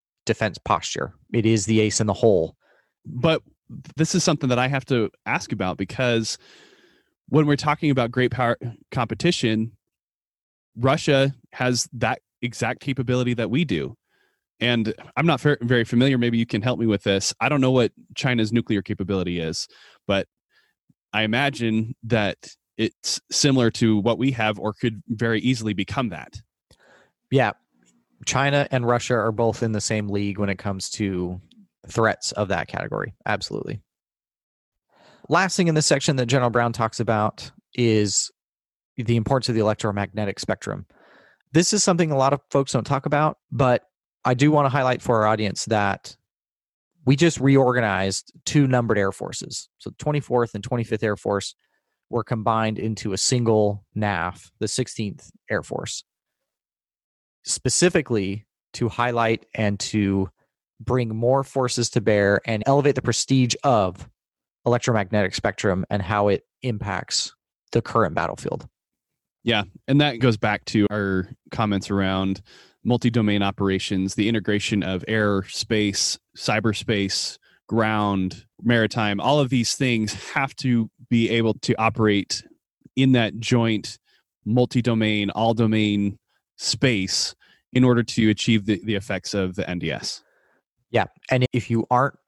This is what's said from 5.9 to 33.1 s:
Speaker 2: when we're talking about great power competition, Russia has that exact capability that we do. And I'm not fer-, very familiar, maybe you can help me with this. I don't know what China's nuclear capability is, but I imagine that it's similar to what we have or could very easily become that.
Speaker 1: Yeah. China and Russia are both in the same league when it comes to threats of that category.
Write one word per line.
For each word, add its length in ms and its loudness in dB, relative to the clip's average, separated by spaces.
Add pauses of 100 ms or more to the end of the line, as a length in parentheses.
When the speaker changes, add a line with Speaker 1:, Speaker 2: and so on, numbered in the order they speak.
Speaker 2:
when 180 4
we're 100 2
talking 340 0
about 200 0
great 200 0
power 280 0 (320)
competition, 840 -2 (1040)
Russia 580 2 (180)
has 400 -2
that 280 -2 (220)
exact 380 -4
capability 540 -2
that 160 -4
we 140 0
do. 320 -4 (640)
And 340 0 (220)
I'm 100 2
not 140 2
fer-, 220 2
very 220 2
familiar, 340 2
maybe 200 2
you 80 2
can 160 -2
help 160 -2
me 80 0
with 160 2
this. 380 0
I 80 0
don't 120 2
know 120 4
what 200 4 (220)
China's 380 0
nuclear 300 0
capability 580 -4
is, 260 -6 (400)
but 220 0 (840)
I 100 0
imagine 720 0 (100)
that 440 -2 (280)
it's 440 -4 (100)
similar 420 2
to 260 4
what 200 0
we 140 0
have 260 -2
or 140 -4
could 360 -4
very 320 -2
easily 340 -2
become 360 -4
that. 300 -14 (920)
Speaker 1:
Yeah. 220 4 (720)
China 440 2
and 160 0
Russia 280 0
are 180 0
both 300 0
in 100 0
the 80 -2
same 280 -2
league 300 -4
when 100 -2
it 100 -4
comes 320 -6
to 500 -4 (480)
threats 440 0
of 160 -2
that 200 -2
category. 460 -6 (120)